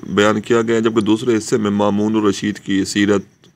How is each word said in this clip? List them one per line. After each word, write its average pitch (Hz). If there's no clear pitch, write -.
बयान 104
किया 117
गया 113
है, 110
जबकि 113
दूसरे 110
हिस्से 110
में 104
मामूनुर 104
रशीद 101
की 98
सीरत, 101